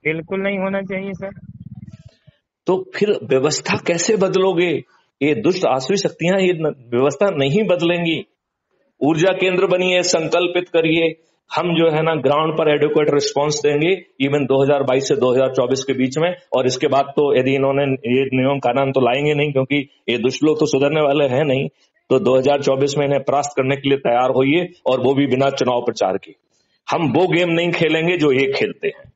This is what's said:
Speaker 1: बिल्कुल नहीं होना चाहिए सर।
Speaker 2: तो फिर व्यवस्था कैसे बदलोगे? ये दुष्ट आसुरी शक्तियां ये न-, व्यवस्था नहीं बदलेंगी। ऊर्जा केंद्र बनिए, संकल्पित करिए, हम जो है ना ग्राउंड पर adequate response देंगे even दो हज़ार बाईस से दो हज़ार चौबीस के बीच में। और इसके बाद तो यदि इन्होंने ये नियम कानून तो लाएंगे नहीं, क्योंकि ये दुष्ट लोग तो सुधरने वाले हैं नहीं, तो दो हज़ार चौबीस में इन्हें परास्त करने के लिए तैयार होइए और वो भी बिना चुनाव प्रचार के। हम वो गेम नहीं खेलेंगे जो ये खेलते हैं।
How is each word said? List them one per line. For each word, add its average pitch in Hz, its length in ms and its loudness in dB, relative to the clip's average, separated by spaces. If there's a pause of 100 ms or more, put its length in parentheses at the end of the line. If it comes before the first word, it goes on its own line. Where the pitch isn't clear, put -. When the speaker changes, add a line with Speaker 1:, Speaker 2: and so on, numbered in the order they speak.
Speaker 1:
बिल्कुल 165 360 -6
नहीं 196 180 -4
होना 196 240 -6
चाहिए 190 300 -10
सर। 190 180 -12 (1400)
Speaker 2:
तो 190 280 -2
फिर 208 300 0
व्यवस्था 135 640 0
कैसे 170 300 0
बदलोगे? 185 680 0 (380)
ये 147 120 2
दुष्ट 175 320 0
आसुरी 135 300 0
शक्तियां 180 440 0
ये 180 120 2
न-, 147 400 -6
व्यवस्था 143 380 2
नहीं 143 340 0
बदलेंगी। 170 640 -2 (760)
ऊर्जा 165 320 2
केंद्र 185 340 0
बनिए, 180 360 2
संकल्पित 175 680 -2
करिए, 160 520 0 (360)
हम 170 180 -2
जो 165 160 4
है 156 120 0
ना 160 120 0
ग्राउंड 151 440 0
पर 151 160 2
adequate 147 400 2
response 147 520 -2
देंगे 151 280 2 (340)
even 147 140 0
दो 135 200 2
हज़ार 139 200 2
बाईस 131 260 0
से 143 80 2
दो 123 160 2
हज़ार 131 160 2
चौबीस 127 360 -2
के 139 80 -4
बीच 131 260 -2
में। 175 180 -2 (160)
और 127 140 0
इसके 127 200 -2
बाद 135 180 2
तो 139 360 2
यदि 131 140 0
इन्होंने 135 280 0
ये 135 420 0
नियम 131 340 0
कानून 135 340 0
तो 131 80 2
लाएंगे 143 340 2
नहीं, 147 180 0
क्योंकि 135 360 -2 (200)
ये 120 100 0
दुष्ट 127 260 -2
लोग 151 160 2
तो 156 60 2
सुधरने 147 340 0
वाले 143 240 2
हैं 135 200 0
नहीं, 139 240 -2 (420)
तो 131 80 4
दो 127 180 2
हज़ार 139 260 2
चौबीस 139 360 0
में 143 80 0
इन्हें 139 160 0
परास्त 139 340 -2
करने 135 200 0
के 139 120 -4
लिए 135 100 2
तैयार 127 320 0
होइए 139 380 0 (180)
और 127 140 0
वो 131 140 2
भी 139 120 2
बिना 135 240 0
चुनाव 123 300 -2
प्रचार 107 360 -2
के। - 180 -12 (560)
हम 151 220 0
वो 170 140 2
गेम 170 240 0
नहीं 170 220 0
खेलेंगे 165 440 0
जो 151 160 2
ये 135 200 0
खेलते - 360 -4
हैं। - 280 -12